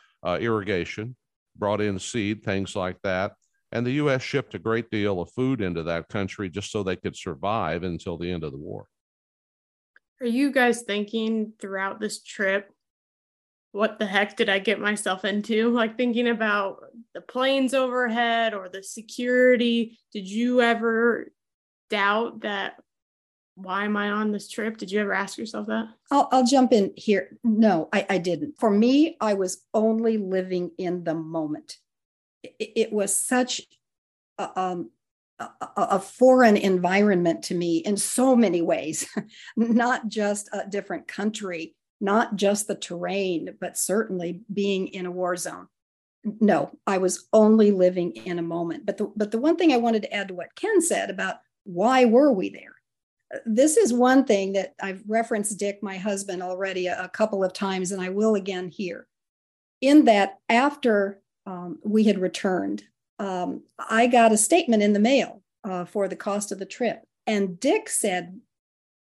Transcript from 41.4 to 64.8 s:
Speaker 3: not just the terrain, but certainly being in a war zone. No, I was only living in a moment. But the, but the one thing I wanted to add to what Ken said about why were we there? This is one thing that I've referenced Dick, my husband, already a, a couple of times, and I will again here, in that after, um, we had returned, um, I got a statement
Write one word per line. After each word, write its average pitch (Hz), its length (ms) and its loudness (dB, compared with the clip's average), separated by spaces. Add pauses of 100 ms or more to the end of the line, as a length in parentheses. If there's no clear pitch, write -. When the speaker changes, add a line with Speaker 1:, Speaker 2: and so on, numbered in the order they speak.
Speaker 3:
not 208 360 0
just 208 300 0
the - 80 -4
terrain, 180 840 -6
but - 160 -10
certainly 185 640 -2 (120)
being 196 360 0
in 185 160 -10
a 180 60 -6
war 180 260 -2
zone. 175 300 -10 (580)
No, 202 460 2 (160)
I 196 100 0
was 180 380 -2
only 214 380 8
living 180 400 2
in 175 260 -8
a 170 40 -4
moment. 170 440 -6
But 202 100 -6
the, - 180 -6
but 208 160 -4
the 226 80 -4
one 311 180 2
thing 339 160 4
I 247 60 4
wanted 226 240 2
to - 120 -10
add 202 140 -4
to 185 60 -10
what 175 220 -12
Ken 403 240 2
said 196 300 -2
about 190 260 -6 (280)
why 233 420 4
were 262 260 6
we 190 160 -2
there? - 960 -18
This 254 320 4
is 381 160 6
one 254 320 6
thing 196 300 2
that 190 280 -2
I've 190 240 -8
referenced 214 520 -2
Dick, 202 240 -4
my 190 160 -8
husband, 196 440 -6
already 185 440 -4
a, 180 180 -4
a 180 40 -12
couple 214 360 0
of 185 80 -2
times, 190 400 -4
and 190 80 -6
I 185 80 -4
will 214 260 2
again 185 360 -6
here, 175 360 -10 (760)
in 277 240 8
that 202 320 4 (100)
after, 233 720 2 (260)
um, 180 360 -12
we 214 220 4
had 202 140 4
returned, 185 640 -2 (340)
um, 185 440 -6 (160)
I 226 280 2
got 233 260 6
a 214 40 4
statement 233 460 4